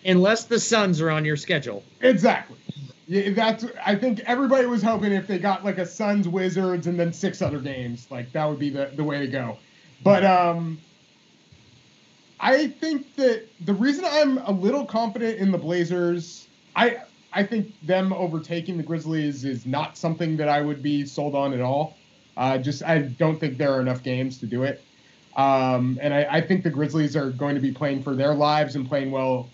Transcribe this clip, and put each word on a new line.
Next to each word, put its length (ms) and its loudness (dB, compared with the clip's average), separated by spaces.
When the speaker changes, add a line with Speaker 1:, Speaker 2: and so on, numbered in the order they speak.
Speaker 1:
Unless 400 4
the 160 0
Suns 400 2
are 100 2
on 140 0
your 120 0
schedule. 460 -4
Speaker 2:
Exactly. 560 4
Yeah, 220 0
that's, 340 0
I 120 2
think 240 0
everybody 460 2
was 160 0
hoping 300 2
if 140 0
they 120 -2
got, 260 -2
like, 140 -2
a 80 -4
Suns 420 0
Wizards 580 0
and 140 0
then 120 0
six 300 -4
other 160 -2
games, 520 -8
like, 220 -10
that 120 -2
would 140 -2
be 120 -2
the, 240 -4
the 80 -4
way 180 -2
to 60 -4
go. 300 -6
But, 220 8
um, 520 4
I 280 4
think 480 -6
that 300 2
the 100 2
reason 320 2
I'm 320 2
a 140 -2
little 320 0
confident 540 -2
in 120 2
the 80 2
Blazers, 880 -2
I, 220 2
I 100 0
think 300 -4
them 300 0
overtaking 640 -4
the 80 -2
Grizzlies 600 -4
is 220 -6
not 320 -4
something 380 -2
that 120 0
I 120 4
would 220 -2
be 220 0
sold 300 -4
on 180 0
at 80 -2
all. 360 -2
Uh, 220 0
just, 260 -4
I 160 2
don't 400 0
think 180 -4
there 140 2
are 80 0
enough 240 -2
games 340 -4
to 80 -8
do 160 -4
it. 200 -4
Um, 640 2
and 140 0
I, 160 2
I 100 2
think 220 2
the 80 -2
Grizzlies 460 0
are 140 -2
going 240 -2
to 60 -2
be 120 0
playing 300 -4
for 120 -4
their 200 2
lives 420 2
and 120 -4
playing 220 -2
well 440 -2